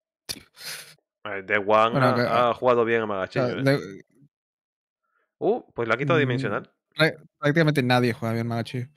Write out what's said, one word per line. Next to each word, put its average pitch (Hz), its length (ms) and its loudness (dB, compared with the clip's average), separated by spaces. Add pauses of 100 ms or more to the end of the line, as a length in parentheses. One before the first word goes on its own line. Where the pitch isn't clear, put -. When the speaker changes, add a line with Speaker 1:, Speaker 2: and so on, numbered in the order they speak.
(1300)
Speaker 1:
Eh, 98 200 -8
The 104 120 0
One 107 340 4
Speaker 2:
Bueno, 127 160 2
Speaker 1:
ha, 123 80 2
Speaker 2:
que, 120 60 0
Speaker 1:
ha 117 320 2
jugado 120 320 2
bien 117 160 0
a 113 40 -2
Maga 101 180 -4
Speaker 2:
o 92 40 -4
sea, - 200 -2
Speaker 1:
Chiyo, 90 120 -6
¿eh? - 40 -4
Speaker 2:
de 110 420 -2 (1300)
Speaker 1:
Uh, 180 220 0 (120)
pues 117 140 -4
la 113 80 2
ha - 20 0
quitado 147 200 0
Speaker 2:
Mm, 151 40 4
Speaker 1:
Dimensional. 127 500 -4 (240)
Speaker 2:
prá-, 156 220 0 (200)
prácticamente 151 460 2
nadie 123 300 2
juega 113 200 -6
bien 117 140 -4
Maga 117 160 -4
Chiyo. 123 340 -8